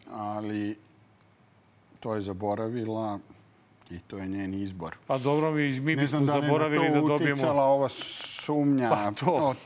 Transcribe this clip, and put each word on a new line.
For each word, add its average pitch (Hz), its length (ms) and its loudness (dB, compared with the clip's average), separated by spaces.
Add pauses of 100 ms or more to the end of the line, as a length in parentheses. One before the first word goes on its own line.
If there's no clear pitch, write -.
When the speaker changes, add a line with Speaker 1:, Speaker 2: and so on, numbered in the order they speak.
Speaker 1:
ali 107 680 -4 (1200)
to 110 160 -4
je 104 60 -2
zaboravila 107 1000 -4 (720)
i 87 100 -12
to 101 180 -14
je 95 100 -8
njen 95 260 -6
izbor. 95 420 -8 (120)
Speaker 2:
Pa 135 100 0
dobro, 147 340 0
mi, 143 300 0
mi 151 140 0
Speaker 1:
Ne 143 120 2
znam 147 140 2
Speaker 2:
bismo 139 40 4
Speaker 1:
da 143 80 4
li 143 40 4
je 143 40 2
na 147 60 0
Speaker 2:
zaboravili 151 400 2
Speaker 1:
to 151 60 4
Speaker 2:
da 147 80 4
dobijemo 151 320 2
Speaker 1:
uticala 139 300 2
ova 135 260 4
sumnja 143 1000 0
Speaker 2:
Pa 104 220 2
to. - 160 -4
Speaker 1:
o 147 260 2 (120)